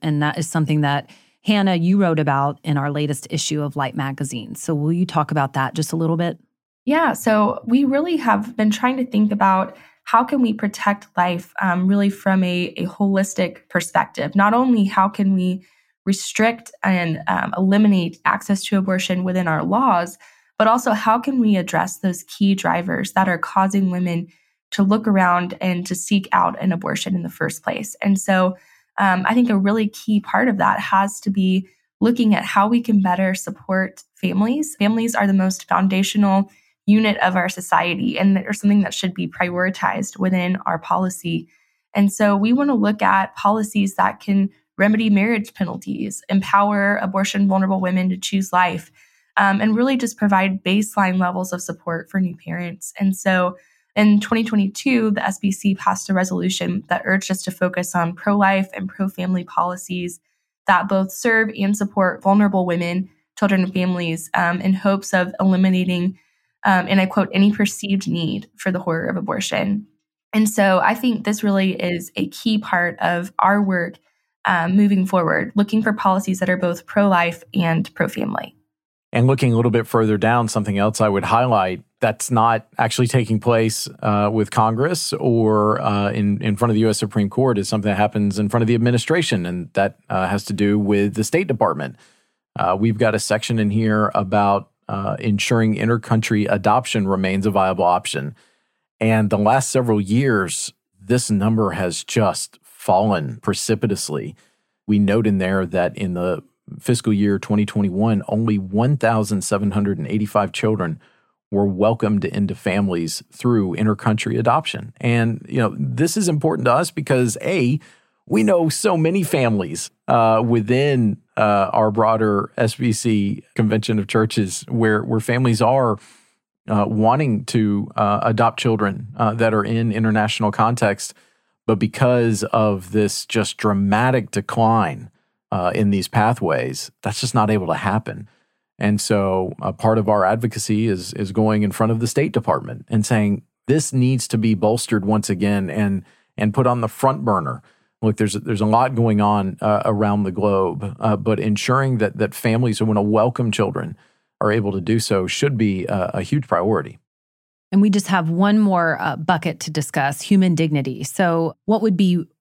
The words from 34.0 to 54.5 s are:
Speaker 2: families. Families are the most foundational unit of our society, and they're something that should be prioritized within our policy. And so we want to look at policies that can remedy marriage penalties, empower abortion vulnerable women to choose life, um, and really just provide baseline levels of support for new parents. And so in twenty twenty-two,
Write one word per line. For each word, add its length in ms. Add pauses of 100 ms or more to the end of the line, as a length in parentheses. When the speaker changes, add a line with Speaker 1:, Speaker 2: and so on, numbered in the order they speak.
Speaker 2:
families. 640
Families 380
are 100
the 80
most 340
foundational 840 (340)
unit 320
of 180
our 140
society, 680
and 160
they're 180
something 280
that 120
should 200
be 140
prioritized 880
within 480
our 120
policy. 680 (480)
And 160
so 240
we 180
want 160
to 60
look 260
at 340
policies 600
that 240
can 300 (280)
remedy 320
marriage 440
penalties, 760
empower 680
abortion 500
vulnerable 340
women 280
to 80
choose 360
life, 380 (460)
um, 240
and 140
really 220
just 200
provide 460
baseline 560
levels 340
of 80
support 480
for 100
new 160
parents. 640
And 160
so 420 (380)
in 260
twenty 220
twenty-two, 680